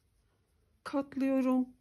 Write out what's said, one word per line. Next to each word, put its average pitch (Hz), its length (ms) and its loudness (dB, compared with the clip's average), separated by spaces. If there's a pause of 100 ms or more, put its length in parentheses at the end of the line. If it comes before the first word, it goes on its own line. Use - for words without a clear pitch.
(840)
Katlıyorum. 262 840 0 (120)